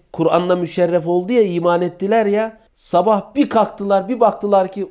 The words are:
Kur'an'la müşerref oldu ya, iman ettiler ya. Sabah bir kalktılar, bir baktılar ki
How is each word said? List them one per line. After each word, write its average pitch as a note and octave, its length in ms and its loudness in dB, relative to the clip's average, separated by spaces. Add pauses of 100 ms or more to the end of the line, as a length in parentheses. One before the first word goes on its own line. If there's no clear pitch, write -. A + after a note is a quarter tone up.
(140)
Kur'an'la E3+ 420 0
müşerref F3 520 -2
oldu F3+ 260 -2
ya, A#3+ 80 4
iman F3 400 0
ettiler G#3 440 0
ya. A3 320 -2 (160)
Sabah A3 640 0
bir C#4+ 140 2
kalktılar, G3+ 600 0
bir B3+ 100 -4
baktılar G3 520 2
ki F#3+ 200 -8